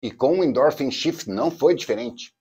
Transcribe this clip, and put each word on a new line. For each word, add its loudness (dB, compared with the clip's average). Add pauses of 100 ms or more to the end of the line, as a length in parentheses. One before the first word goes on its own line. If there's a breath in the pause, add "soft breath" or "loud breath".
E -8
com 2
o 2
Endorphin 2
Shift -4
não 0
foi 4
diferente. -6